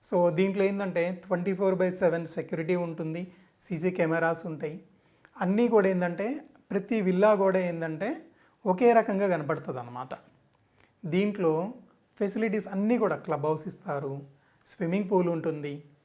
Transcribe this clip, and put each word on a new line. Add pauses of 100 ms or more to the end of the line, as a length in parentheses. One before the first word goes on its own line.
So,
దీంట్లో
ఏంటంటే,
ట్వంటీ
ఫోర్
బై
సెవెన్
సెక్యూరిటీ
ఉంటుంది, (280)
సీసీ
కెమెరాస్
ఉంటాయి. (580)
అన్నీ
కూడా
ఏంటంటే, (300)
ప్రతి
విల్లా
కూడా
ఏంటంటే, (440)
ఒకే
రకంగా
కనపడుతుంది
అన్నమాట. (1000)
దీంట్లో (440)
ఫెసిలిటీస్
అన్నీ
కూడా,
క్లబ్
హౌస్
ఇస్తారు, (460)
స్విమ్మింగ్
పూల్
ఉంటుంది (200)